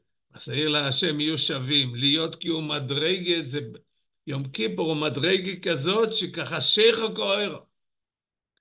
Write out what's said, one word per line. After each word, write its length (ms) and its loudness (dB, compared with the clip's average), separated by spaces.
השעיר 340 -4
להשם 520 0
יהיו 180 0
שווים. 560 0
להיות 420 0
כי 120 -8
הוא 140 -2
מדרגת, 840 -2
זה 140 -4
יום 240 -4
כיפור 420 -2
הוא 100 0
מדרגה 500 0
כזאת 500 2
שככה 480 -4
שיחו 540 4
כאורו. 520 -2